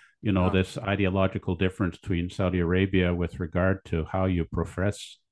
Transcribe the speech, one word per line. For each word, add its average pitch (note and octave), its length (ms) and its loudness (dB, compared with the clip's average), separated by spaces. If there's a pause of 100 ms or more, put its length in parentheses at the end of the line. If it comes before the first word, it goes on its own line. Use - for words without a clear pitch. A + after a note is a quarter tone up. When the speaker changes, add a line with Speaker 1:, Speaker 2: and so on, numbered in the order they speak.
(220)
Speaker 1:
You G#2+ 100 0
know, F#2 140 4
Speaker 2:
Huh. F#2 40 2
Speaker 1:
this F#2 280 0
ideological F#2+ 800 0
difference F#2 420 -2
between F2 320 -2
Saudi F#2 300 0
Arabia F2+ 540 2
with F2 260 -4
regard F#2 460 0
to D#2+ 200 -2
how F#2+ 200 -2
you F2 200 0
profess F2 720 -4 (140)